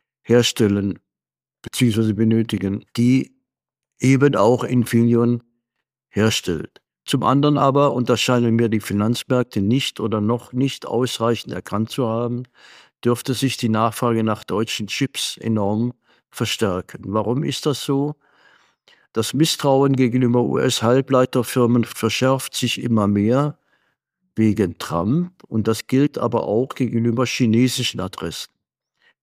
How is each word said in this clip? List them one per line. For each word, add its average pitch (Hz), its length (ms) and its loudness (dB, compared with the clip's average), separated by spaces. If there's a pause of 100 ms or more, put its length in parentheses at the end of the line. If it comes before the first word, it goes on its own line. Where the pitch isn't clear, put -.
(220)
herstellen 101 800 2 (640)
beziehungsweise 110 520 0
benötigen, 107 720 0 (100)
die 127 400 2 (640)
eben 135 360 4
auch 120 300 4
Infineon 120 800 2 (680)
herstellt. 101 720 -2 (240)
Zum - 180 -2
anderen 143 360 2
aber, 139 340 4
und 123 160 -2
das 120 100 2
scheinen 120 380 2
mir 117 140 2
die 110 100 0
Finanzmärkte 113 800 -2
nicht 113 400 -2
oder 107 220 -2
noch 117 320 -4
nicht 127 320 -4
ausreichend 117 680 -2
erkannt 101 380 -6
zu 127 160 -4
haben, 120 380 -6 (600)
dürfte 120 300 0
sich 131 240 -2
die 123 100 -2
Nachfrage 113 560 0
nach 107 200 -2
deutschen 107 420 -4
Chips - 500 -6
enorm 110 560 -2 (380)
verstärken. - 800 -4
Warum 107 360 -2
ist 139 220 -6
das 143 180 -4
so? 143 300 -2 (960)
Das 113 220 -4
Misstrauen 139 640 2
gegenüber 123 460 2
U-S-Halbleiterfirmen 123 1400 2
verschärft 131 720 -2
sich 123 280 -4
immer 110 240 0
mehr 113 520 0 (760)
wegen 104 440 0
Trump 123 640 -4
und 107 240 -2
das 110 200 -4
gilt 139 280 0
aber 113 280 -2
auch 113 260 -2
gegenüber 117 560 -2
chinesischen 120 760 0
Adressen. - 500 -10 (720)